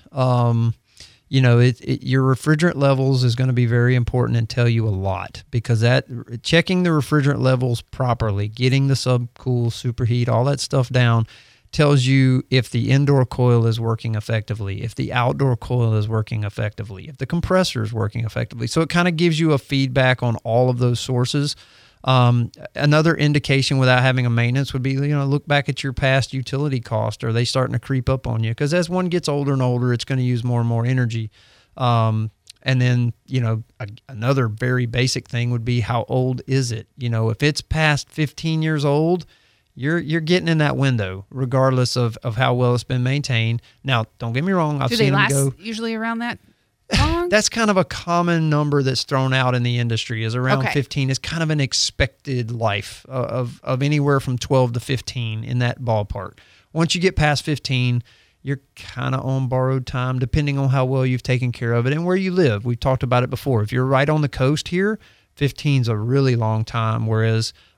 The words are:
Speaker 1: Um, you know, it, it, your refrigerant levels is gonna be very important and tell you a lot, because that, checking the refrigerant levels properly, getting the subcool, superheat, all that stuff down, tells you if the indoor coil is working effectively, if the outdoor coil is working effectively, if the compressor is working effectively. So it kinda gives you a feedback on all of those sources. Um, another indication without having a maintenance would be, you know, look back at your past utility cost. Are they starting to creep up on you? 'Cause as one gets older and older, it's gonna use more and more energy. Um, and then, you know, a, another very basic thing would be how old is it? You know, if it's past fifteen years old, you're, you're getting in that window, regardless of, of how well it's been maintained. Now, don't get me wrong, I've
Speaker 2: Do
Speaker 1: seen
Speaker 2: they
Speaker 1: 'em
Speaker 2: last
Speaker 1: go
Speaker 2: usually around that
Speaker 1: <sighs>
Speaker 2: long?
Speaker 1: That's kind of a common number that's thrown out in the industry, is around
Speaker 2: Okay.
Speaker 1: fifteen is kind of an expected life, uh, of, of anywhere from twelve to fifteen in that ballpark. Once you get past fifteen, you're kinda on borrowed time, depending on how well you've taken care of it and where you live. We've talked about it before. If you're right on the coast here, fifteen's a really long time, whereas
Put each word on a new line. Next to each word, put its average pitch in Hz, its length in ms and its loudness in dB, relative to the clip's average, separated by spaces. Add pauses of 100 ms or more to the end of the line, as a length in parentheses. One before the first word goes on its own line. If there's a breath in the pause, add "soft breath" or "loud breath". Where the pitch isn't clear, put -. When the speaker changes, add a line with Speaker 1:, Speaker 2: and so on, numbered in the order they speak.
(120)
Speaker 1:
Um, 120 600 2 (560 loud breath)
you 131 100 2
know, 120 200 6
it, 123 200 4
it, - 260 -4
your 131 180 2
refrigerant 151 520 2
levels 135 480 2
is 120 120 2
gonna 131 180 0
be 123 120 4
very 120 300 2
important 120 420 0
and 117 120 -2
tell 120 180 0
you 113 180 2
a 110 40 0
lot, 95 600 -4
because 117 300 0
that, 127 240 2 (380)
checking 180 400 2
the 180 60 2
refrigerant 143 500 2
levels 127 420 0
properly, 110 680 -2
getting 127 380 2
the 135 80 2
subcool, 123 720 -2
superheat, 120 600 -2
all 117 180 2
that 139 140 0
stuff 131 300 -2
down, 117 360 2 (460 loud breath)
tells 143 320 4
you 131 460 4
if 127 200 0
the 117 220 0
indoor 139 340 4
coil 120 400 2
is 113 140 0
working 113 360 -4
effectively, 104 680 -6
if 113 100 -8
the 131 200 -6
outdoor 127 420 0
coil 117 380 0
is 107 120 2
working 110 380 -2
effectively, 104 640 -8
if 151 100 -16
the 135 80 -8
compressor 175 560 0
is 107 120 -4
working 113 320 -2
effectively. 117 420 -6
So - 140 0
it 160 80 0
kinda 175 220 2
gives 165 280 0
you 160 140 2
a 139 40 2
feedback 131 640 0
on 117 220 0
all 120 260 2
of 123 100 -2
those 123 200 0
sources. 131 560 -2 (480 loud breath)
Um, 120 480 4 (240)
another 151 400 4
indication 143 640 0
without 127 240 4
having 127 240 2
a 120 40 0
maintenance 120 440 0
would 131 80 -4
be, 135 120 -2
you 139 160 -2
know, 147 140 0
look 139 240 -2
back 143 220 0
at 139 140 -4
your 135 100 -4
past 135 400 0
utility 135 480 -4
cost. 110 420 -4
Are 117 80 -2
they 117 140 2
starting 127 280 -2
to 117 60 0
creep 131 300 -2
up 135 180 -2
on 113 160 -2
you? 113 120 -2
'Cause 147 180 -2
as 170 160 0
one 185 180 0
gets 170 220 -2
older 143 240 0
and 135 80 0
older, 123 320 2
it's 117 100 -2
gonna 131 200 -2
use 123 200 0
more 120 160 0
and 117 80 0
more 117 160 0
energy. 117 460 0 (480 soft breath)
Um, 113 540 2 (320)
and 131 180 2
then, 123 320 2 (140)
you 131 120 -2
know, 113 240 -2 (160)
a, 107 80 -10 (220)
another 123 400 0
very 123 380 -2
basic 127 420 -2
thing 120 220 -2
would 120 120 -2
be 120 180 0
how 117 280 -2
old 127 380 -2
is 131 260 0
it? - 140 -10 (100)
You 123 120 -4
know, 113 200 0
if 110 140 -2
it's 151 180 0
past 151 480 0
fifteen 160 540 -2
years 156 200 0
old, 156 420 2 (480 soft breath)
you're, 156 260 -2
you're 156 220 -2
getting 170 280 0
in 165 80 2
that 147 180 2
window, 110 540 -2
regardless 131 640 0
of, 120 280 -2
of 113 120 -4
how 127 180 2
well 123 220 2
it's 117 80 -2
been 127 200 -2
maintained. 120 580 0 (240 soft breath)
Now, 120 200 0 (140)
don't 117 140 -6
get 135 100 -2
me 190 80 0
wrong, 151 300 0
I've 123 80 -2
Speaker 2:
Do 120 80 -2
Speaker 1:
seen 175 80 4
Speaker 2:
they - 40 4
Speaker 1:
'em 139 40 2
Speaker 2:
last - 180 2
Speaker 1:
go 139 280 2
Speaker 2:
usually 226 360 -6
around 226 240 -4
that 233 200 -8 (300)
Speaker 1:
<sighs> - 300 -4
Speaker 2:
long? 339 300 0
Speaker 1:
That's 208 180 2
kind 226 240 0
of 190 60 2
a 185 80 2
common 170 640 0
number 147 340 2
that's 131 220 -2
thrown 131 280 0
out 127 220 2
in 123 80 0
the 120 160 0
industry, 113 460 -4
is 113 100 -4
around 131 300 0
Speaker 2:
Okay. 165 80 -4
Speaker 1:
fifteen 135 360 -2
is 135 80 -2
kind - 240 -6
of 156 100 0
an 151 100 0
expected 127 880 -4
life, 110 560 -4
uh, 127 60 -16
of, 123 500 -6
of 131 180 -2
anywhere 143 380 2
from 123 180 -4
twelve 127 360 0
to 120 80 -4
fifteen 117 640 -6
in 123 140 -2
that 123 220 -2
ballpark. 107 580 -4 (340 soft breath)
Once 165 200 0
you 180 60 -2
get 175 160 2
past 151 300 2
fifteen, 123 580 0 (400 soft breath)
you're 135 160 -6 (160)
kinda 131 460 -6
on 135 260 -2
borrowed 131 400 -2
time, 127 320 -4
depending 139 400 0
on 139 100 0
how 131 140 2
well 131 220 0
you've 127 180 -2
taken 123 300 0
care 117 180 -4
of 120 160 2
it 139 60 0
and 160 120 -2
where 185 120 2
you 190 140 0
live. 127 340 2
We've 120 140 -2
talked 131 240 0
about 123 200 2
it 127 60 -4
before. 120 340 -2
If 107 80 -4
you're 127 140 0
right 135 240 2
on 156 120 2
the 143 80 0
coast 139 380 0
here, 196 320 0 (340 soft breath)
fifteen's 139 540 0
a 117 80 0
really 127 400 2
long 110 300 0
time, 113 420 -2
whereas 110 460 0 (240 soft breath)